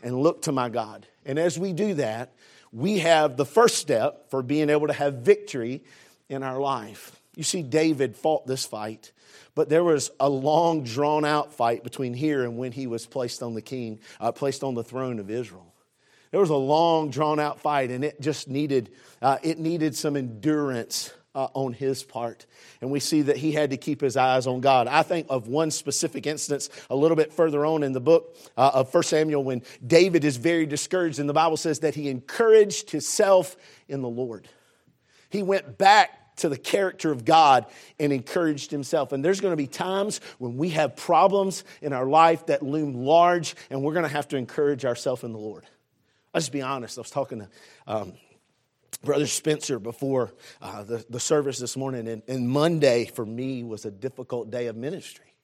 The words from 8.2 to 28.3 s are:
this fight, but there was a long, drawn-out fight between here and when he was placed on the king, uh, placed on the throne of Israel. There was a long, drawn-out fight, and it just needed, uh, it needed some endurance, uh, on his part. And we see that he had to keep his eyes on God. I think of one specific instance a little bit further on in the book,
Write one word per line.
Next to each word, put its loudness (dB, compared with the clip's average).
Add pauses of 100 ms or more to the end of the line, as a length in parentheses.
this -4
fight, -12 (420)
but 0
there 4
was 2
a 2
long, 0
drawn-out 0
fight -2
between -8
here -2
and -6
when -8
he -10
was -8
placed -8
on -8
the -8
king, -10 (200)
uh, -2
placed -4
on -4
the -6
throne -6
of -12
Israel. -10 (580)
There 0
was 4
a 2
long, 2
drawn-out -2
fight, 0
and -4
it -6
just -4
needed, -2 (300)
uh, 2
it -2
needed -2
some -4
endurance, -4 (220)
uh, -4
on -4
his -4
part. -10 (360)
And -6
we -2
see 0
that 2
he -2
had 2
to -4
keep -6
his 0
eyes 2
on -2
God. 4
I 4
think -2
of -4
one 0
specific -6
instance -6 (200)
a -2
little 4
bit 2
further 2
on 0
in -2
the -4
book, 2 (220)